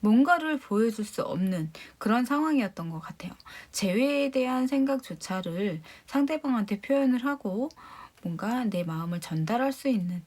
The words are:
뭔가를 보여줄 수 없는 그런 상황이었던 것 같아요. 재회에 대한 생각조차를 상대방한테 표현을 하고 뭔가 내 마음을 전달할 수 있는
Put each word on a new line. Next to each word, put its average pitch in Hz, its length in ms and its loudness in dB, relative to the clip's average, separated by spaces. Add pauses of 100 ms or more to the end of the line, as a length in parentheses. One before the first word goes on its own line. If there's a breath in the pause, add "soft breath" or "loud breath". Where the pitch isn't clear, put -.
뭔가를 302 580 6
보여줄 214 460 0
수 - 180 -6
없는 175 480 -2 (280 loud breath)
그런 233 260 2
상황이었던 262 680 0
것 160 100 -8
같아요. 180 320 -12 (380 loud breath)
재회에 269 600 2
대한 254 360 0
생각조차를 190 1160 -2 (240 loud breath)
상대방한테 269 760 0
표현을 262 440 2
하고 269 440 -2 (560 loud breath)
뭔가 214 400 -2
내 180 200 0
마음을 165 360 -4
전달할 220 520 0
수 - 160 -4
있는 180 380 0